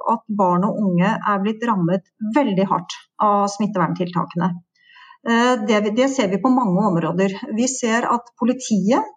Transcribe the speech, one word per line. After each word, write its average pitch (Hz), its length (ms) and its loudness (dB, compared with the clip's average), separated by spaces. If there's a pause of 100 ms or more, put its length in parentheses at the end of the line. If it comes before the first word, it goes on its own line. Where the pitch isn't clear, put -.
at 226 200 -2
barn 185 360 2
og 214 160 0
unge 190 380 2 (100)
er 202 160 0
blitt 220 240 -4
rammet 185 320 2 (360)
veldig 196 320 2
hardt - 280 -4 (240)
av 202 320 2
smitteverntiltakene. 175 960 -2 (800)
Eh, 240 280 2 (120)
det 208 160 2
vi, 214 60 -2
det 247 180 2
ser 247 200 0
vi 185 120 0
på 254 120 4
mange 202 280 2
områder. 180 540 0 (220)
Vi 240 120 2
ser 233 400 -2
at - 320 -4
politiet, 240 640 0 (120)